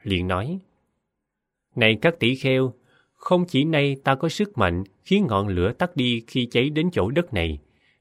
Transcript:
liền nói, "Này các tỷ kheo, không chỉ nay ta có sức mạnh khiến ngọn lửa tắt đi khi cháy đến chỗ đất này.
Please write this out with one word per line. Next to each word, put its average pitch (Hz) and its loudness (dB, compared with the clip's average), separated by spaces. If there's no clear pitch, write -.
liền 92 -2
nói, 113 -4
"Này 110 4
các 131 2
tỷ 120 2
kheo, 131 0
không 180 0
chỉ 147 0
nay 143 0
ta 139 2
có 160 -2
sức 202 -4
mạnh 92 0
khiến 196 2
ngọn 101 0
lửa 92 0
tắt - -4
đi 120 -2
khi 123 -2
cháy 123 0
đến 160 -2
chỗ 101 0
đất 165 -4
này. 80 -4